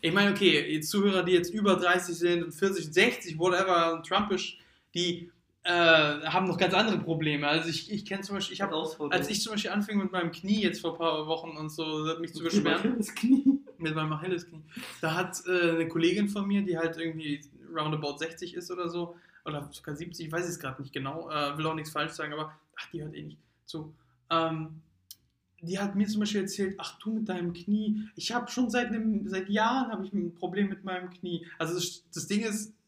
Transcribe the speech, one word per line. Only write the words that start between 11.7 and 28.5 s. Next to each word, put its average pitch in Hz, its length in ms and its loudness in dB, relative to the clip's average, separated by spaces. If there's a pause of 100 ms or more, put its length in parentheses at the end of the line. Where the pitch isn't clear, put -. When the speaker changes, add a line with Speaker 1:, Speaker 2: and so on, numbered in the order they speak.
Speaker 1:
so, 156 500 -2
mich 170 120 -6
zu 160 120 -10
Speaker 2:
Mit 165 80 0
Speaker 1:
beschweren. 202 120 4
Speaker 2:
meinem 202 280 2
Achillesknie. 262 680 4 (160)
Speaker 1:
Mit 156 180 -2
meinem 156 180 0
Achillesknie. 165 500 -6 (380)
Da 160 140 0
hat, 175 320 -2
äh, 175 260 4
eine 165 160 2
Kollegin 185 400 4
von 196 180 -2
mir, 202 160 4
die 175 160 0
halt 165 180 0
irgendwie 160 440 -4 (360)
roundabout 151 420 -2
sechzig 165 360 -8
ist 175 160 -10
oder 180 180 -2
so, 170 280 -4 (280)
oder 147 280 -8
sogar 147 240 -10
siebzig, 165 300 -10
ich 156 60 -8
weiß 175 160 -2
es - 100 -6
grad 131 220 -8
nicht 135 120 -12
genau, 143 360 -6
äh, 147 300 -2
will 156 80 -2
auch 160 80 0
nichts 156 160 -6
falsch 156 220 -2
sagen, 151 200 -8
aber, 156 200 -8 (240)
ach, - 160 -14
die 156 100 -8
hört 151 120 -12
eh 151 100 -12
nicht 151 140 -14 (280)
zu. 156 260 -10 (380)
Ähm, 160 500 0 (800)
die 175 180 -4
hat 202 180 -2
mir 208 100 4
zum 214 140 0
Beispiel 202 220 0
erzählt, 196 360 -2
ach, - 220 -10
du 220 140 -4
mit 214 140 -2
deinem 175 240 -2
Knie, 214 520 0 (100)
ich - 180 -6
hab 240 180 0